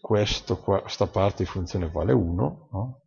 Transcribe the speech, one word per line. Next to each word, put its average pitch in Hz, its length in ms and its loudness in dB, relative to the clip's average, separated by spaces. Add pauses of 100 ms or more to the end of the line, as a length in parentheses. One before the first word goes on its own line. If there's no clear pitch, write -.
questo - 600 0
qua, 98 260 0
sta - 220 -2
parte 98 340 0
di 90 80 -2
funzione 90 400 -4
vale 82 220 2
uno, 87 580 0
no? 123 360 -8